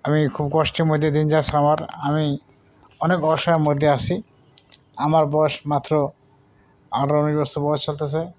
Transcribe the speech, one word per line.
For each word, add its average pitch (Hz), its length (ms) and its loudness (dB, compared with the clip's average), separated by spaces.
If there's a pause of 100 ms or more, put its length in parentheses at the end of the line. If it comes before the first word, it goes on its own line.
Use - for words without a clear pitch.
আমি 151 260 2
খুব 143 240 -4
কষ্টের 160 340 0
মধ্যে 151 240 2
দিন 151 180 0
যাচ্ছে 151 280 2
আমার, 147 200 4 (160)
আমি 147 460 -2 (640)
অনেক 165 240 0
অসহায়ের 160 380 2
মধ্যে 147 260 2
আছি। 175 340 0 (760)
আমার 156 300 2
বয়স 151 400 0
মাত্র 147 440 -2 (800)
আঠারো 143 340 0
উনিশ 151 120 -2
বছর 147 240 -4
বয়স 147 260 -2
চলতেছে। 156 520 -6